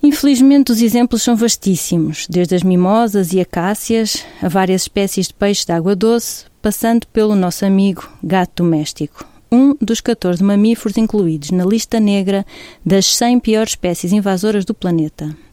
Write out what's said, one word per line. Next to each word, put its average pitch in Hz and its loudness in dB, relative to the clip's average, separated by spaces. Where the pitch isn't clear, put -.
Infelizmente, 277 4
os 220 0
exemplos 240 2
são 240 2
vastíssimos, 175 -2
desde 180 0
as 180 0
mimosas 190 2
e 185 2
acácias 214 -4
a - -2
várias 190 0
espécies 196 -4
de - -16
peixe 202 -2
de 170 -4
água 170 0
doce, 226 -2
passando 226 -2
pelo 214 0
nosso 185 -2
amigo 196 0
gato 180 -2
doméstico, 156 -4
um 269 4
dos 220 -2
catorze 180 -2
mamíferos 202 2
incluídos 180 -2
na 180 0
lista 220 -2
negra 196 0
das 190 2
cem 247 2
piores 220 0
espécies 175 -4
invasoras 202 0
do 226 -6
planeta. 156 -4